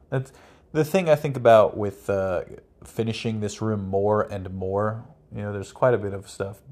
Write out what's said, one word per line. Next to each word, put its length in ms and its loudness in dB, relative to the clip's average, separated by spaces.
That's 220 -6
the 120 2
thing 240 0
I 60 6
think 220 -2
about 400 6
with, 340 -4
uh, 320 -2
finishing 560 -4
this 240 -6
room 240 -2
more 360 2
and 300 -8
more. 520 -4
You 100 -10
know, 100 -8
there's 180 -10
quite 240 2
a 40 2
bit 140 -6
of 160 -12
stuff 440 -10